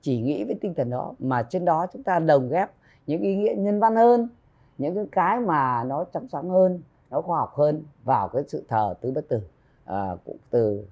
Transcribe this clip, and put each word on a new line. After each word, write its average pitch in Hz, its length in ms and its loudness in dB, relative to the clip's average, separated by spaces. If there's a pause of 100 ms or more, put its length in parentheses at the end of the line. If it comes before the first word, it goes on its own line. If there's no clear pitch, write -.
chỉ 123 200 0
nghĩ 135 220 -2
với 220 180 -4
tinh 185 120 -4
thần 131 160 -2
đó, 123 300 -6
mà 127 240 -2
trên 180 220 -4
đó 170 280 2
chúng 269 100 -16
ta 180 160 0
lồng 143 300 4
ghép 185 220 -2 (360)
những 160 140 -2
ý 196 140 0
nghĩa 208 220 0
nhân 208 220 0
văn 220 160 2
hơn, 240 340 6 (480)
những 151 180 -4
cái, 208 160 -4
cái 196 280 0
mà 135 440 0
nó 139 200 -4
trong 185 240 -8
sáng 165 220 -8
hơn, 185 320 4 (280)
nó 139 120 -2
khoa 170 180 -2
học 113 160 -4
hơn 151 280 2 (200)
vào 113 240 2
cái 131 200 -2
sự - 200 -8
thờ 107 340 0
tứ 127 100 -4
bất 143 160 -6
tử, 113 140 -2 (440)
à, 95 300 -4 (100)
cũng - 120 -12 (120)
từ 104 420 0